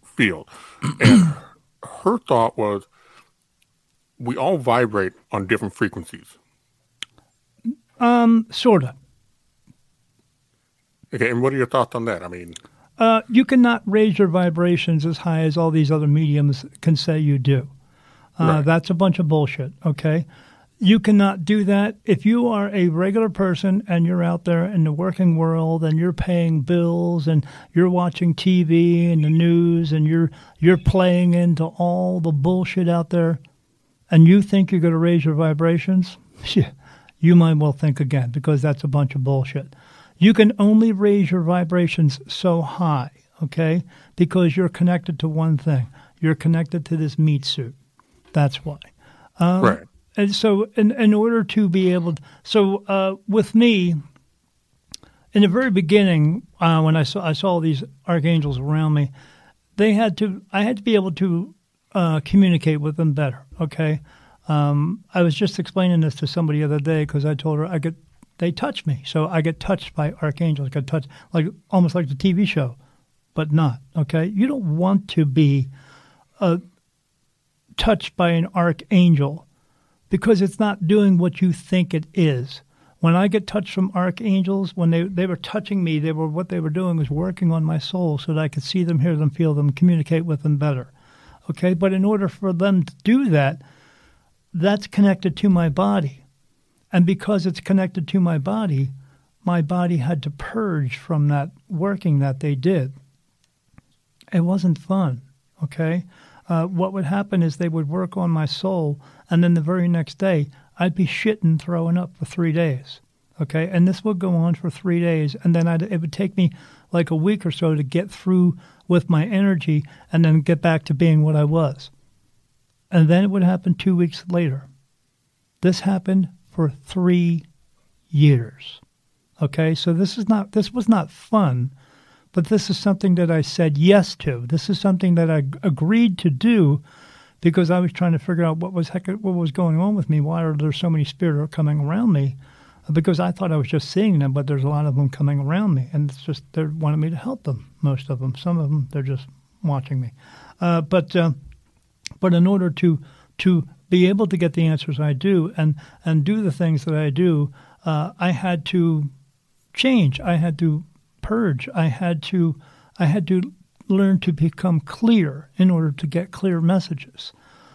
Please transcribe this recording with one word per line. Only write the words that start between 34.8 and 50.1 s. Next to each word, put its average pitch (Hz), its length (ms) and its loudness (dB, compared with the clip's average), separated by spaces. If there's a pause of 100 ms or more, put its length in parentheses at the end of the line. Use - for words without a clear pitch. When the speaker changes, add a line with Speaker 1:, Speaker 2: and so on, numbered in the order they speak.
Speaker 2:
gonna 165 160 2
raise 170 260 2
your 156 100 0
vibrations, 165 840 0 (480)
<laughs> - 540 -20
you 170 160 6
might 165 200 6
well 151 160 2
think 143 260 -2
again, 131 320 -2
because 139 300 -2
that's 143 240 -2
a 147 40 -2
bunch 139 260 0
of 135 100 -4
bullshit. 135 500 -4 (440)
You 202 160 6
can 220 240 6
only 220 340 4
raise 202 380 2
your 180 120 0
vibrations 170 840 0
so 170 340 -2
high, 147 480 -4 (320)
okay, 165 400 -2 (320)
because 175 420 2
you're 185 120 0
connected 175 520 -2
to 160 80 -2
one 160 300 0
thing. 131 280 -2 (340)
You're 160 140 2
connected 165 520 -2
to 165 100 -4
this 151 220 -4
meat 151 260 2
suit. 123 300 -8 (580)
That's 143 320 -2
why. 147 140 -12 (600)
Um, 180 240 2
Speaker 1:
Right. 90 200 2 (340)